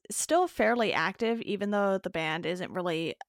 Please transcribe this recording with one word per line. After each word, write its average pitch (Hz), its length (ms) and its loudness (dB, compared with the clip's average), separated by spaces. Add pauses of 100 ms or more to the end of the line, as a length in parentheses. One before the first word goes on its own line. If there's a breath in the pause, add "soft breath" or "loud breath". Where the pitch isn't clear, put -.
(120)
still 349 360 2
fairly 226 460 2
active, 220 480 0
even 202 300 -2
though 202 260 2
the 190 120 -4
band 160 360 -2
isn't 180 260 -4
really 165 440 -2 (140)